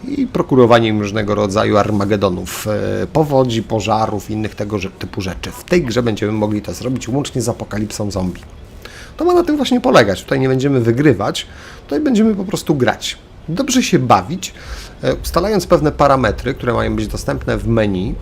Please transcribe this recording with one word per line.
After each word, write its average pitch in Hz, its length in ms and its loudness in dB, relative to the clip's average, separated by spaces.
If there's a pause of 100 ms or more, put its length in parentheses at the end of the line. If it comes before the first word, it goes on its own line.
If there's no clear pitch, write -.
i 127 200 -2
prokurowanie 117 600 4
im 107 140 0
różnego 104 340 -2
rodzaju 107 420 2
armagedonów, 101 880 0
e, 101 400 -2
powodzi, 131 560 2
pożarów, 107 680 -2
innych 107 260 -4
tego 104 240 -4
rze-, 92 100 -6
typu - 320 -10
rzeczy. 95 300 -8
W - 120 -16
tej 175 200 0
grze 120 200 -2
będziemy 107 280 0
mogli 107 300 0
to 95 120 -10
zrobić 117 360 -4
łącznie 131 320 -2
z 107 80 -2
apokalipsą 107 600 -4
zombie. 92 300 -4 (760)
To 320 80 -2
ma 349 80 4
na 349 100 4
tym 302 140 0
właśnie 247 240 2
polegać. 151 420 4
Tutaj 139 160 -2
nie 131 100 2
będziemy 131 300 2
wygrywać, 117 680 2 (360)
tutaj 285 160 -2
będziemy 226 360 4
po 190 100 -4
prostu 170 300 -2
grać. - 420 -2 (320)
Dobrze 254 340 0
się - 160 2
bawić, 120 540 0 (480)
e, 135 140 0
ustalając 185 520 -2
pewne 151 240 4
parametry, 131 640 2
które 120 200 -2
mają 110 220 0
być 107 120 -2
dostępne 117 500 -4
w 101 100 -4
menu. 101 540 0